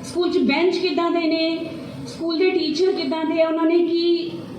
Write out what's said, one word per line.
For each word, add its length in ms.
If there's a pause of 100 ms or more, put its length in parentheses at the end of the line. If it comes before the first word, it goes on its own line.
ਸਕੂਲ 280
'ਚ 60
ਬੈਂਚ 400
ਕਿੱਦਾਂ 340
ਦੇ 80
ਨੇ, 500 (380)
ਸਕੂਲ 300
ਦੇ 140
ਟੀਚਰ 400
ਕਿੱਦਾਂ 340
ਦੇ 160
ਆ, 60
ਉਹਨਾਂ 180
ਨੇ 120
ਕੀ 540 (260)